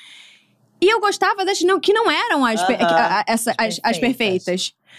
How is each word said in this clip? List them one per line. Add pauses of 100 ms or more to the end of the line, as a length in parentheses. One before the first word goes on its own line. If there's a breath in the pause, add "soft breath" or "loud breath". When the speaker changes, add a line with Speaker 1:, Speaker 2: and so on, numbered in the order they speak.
(800 loud breath)
Speaker 1:
E
eu
gostava
das
não,
que
não
eram
as
per-,
Speaker 2:
Aham.
Speaker 1:
a,
a,
essa,
as,
as
Speaker 3:
Perfeitas.
Speaker 1:
perfeitas. (260 soft breath)